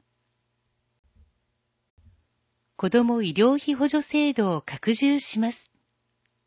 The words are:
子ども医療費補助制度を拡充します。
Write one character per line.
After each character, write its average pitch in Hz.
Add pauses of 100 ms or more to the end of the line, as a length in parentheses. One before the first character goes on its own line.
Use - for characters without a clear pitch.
(2750)
子 185
ど 240
も 233
医 175
療 240
費 294
補 269
助 294
制 294
度 196
を 151
拡 -
充 277
し 220
ま 226
す。 - (760)